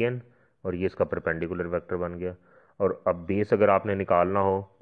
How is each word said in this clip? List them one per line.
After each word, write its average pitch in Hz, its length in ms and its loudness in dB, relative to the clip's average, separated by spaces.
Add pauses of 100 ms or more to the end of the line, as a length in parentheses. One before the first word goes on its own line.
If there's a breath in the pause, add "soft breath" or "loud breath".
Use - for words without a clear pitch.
N, 123 140 -4 (460 soft breath)
और 90 100 -4
ये 90 100 -2
इसका - 200 -2
परपेंडिकुलर 85 640 -4
वेक्टर 87 280 -4
बन 87 200 -6
गया। 90 180 -6 (440 soft breath)
और 95 280 0
अब 87 180 0
बेस 101 280 0
अगर 101 160 6
आपने 98 260 2
निकालना 95 460 2
हो 98 180 2 (220)